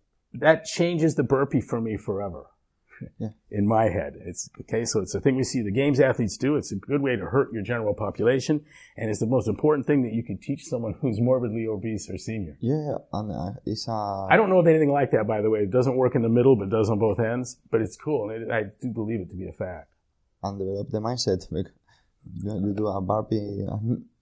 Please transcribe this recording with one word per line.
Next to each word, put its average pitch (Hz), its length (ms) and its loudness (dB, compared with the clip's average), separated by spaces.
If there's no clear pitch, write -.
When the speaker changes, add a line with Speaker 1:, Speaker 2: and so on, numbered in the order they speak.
Speaker 1:
that 156 300 4
changes 160 520 2
the 151 80 4
burpee 135 360 2
for 120 200 -2
me 113 160 -2
forever. 95 500 -4
Speaker 2:
Yeah. 110 100 -6
Speaker 1:
In 101 160 2
my 110 240 4
head. 78 240 -4
It's, - 240 -12
okay, - 240 -2
so 110 140 0
it's 92 140 -6
a - 60 -2
thing 131 160 2
we 131 60 0
see 127 180 -2
the 104 100 -2
games 135 300 2
athletes 123 380 2
do. 143 180 2
It's - 160 -4
a 104 40 -4
good 139 260 -2
way 131 120 2
to 92 120 -4
hurt 123 260 0
your 110 100 -4
general 110 300 -2
population, 123 720 2
and 110 140 -4
it's 104 80 -4
the 117 80 0
most 113 220 2
important 143 380 2
thing 147 180 4
that 110 100 -4
you 117 80 0
can 104 160 -8
teach - 260 -6
someone 113 300 -4
who's 117 260 -2
morbidly 120 460 2
obese 107 420 -4
or 92 80 -8
senior. 98 440 -8
Speaker 2:
Yeah, 147 340 -2
and, 104 180 -6
uh, 87 360 -8
it's - 200 -6
a 101 440 -4
Speaker 1:
I - 60 6
don't 220 120 4
know 185 120 6
of 165 60 4
anything 160 260 4
like 139 180 2
that, 110 160 2
by 107 160 0
the 110 80 2
way. 107 80 2
It 104 120 0
doesn't 127 260 2
work 127 180 2
in 127 80 2
the 113 80 2
middle, 123 260 6
but 98 140 -2
does 110 180 2
on 110 100 2
both 107 220 2
ends. 120 380 -2
But 113 120 2
it's - 140 -6
cool, 117 340 -4
and 113 140 -8
it, 113 60 -6
I 113 120 0
do 127 80 -4
believe 110 320 -4
it 85 80 -8
to 95 80 -14
be 90 100 -8
a 80 60 -12
fact. 90 380 -10
Speaker 2:
And 98 160 -6
develop 98 300 -4
the 107 120 -4
mindset. 110 500 -2
Like, 85 160 -4
you, 101 260 -4
you 101 60 -2
do 107 120 -2
a 98 160 -2
burpee, 101 640 -2
and 107 380 -4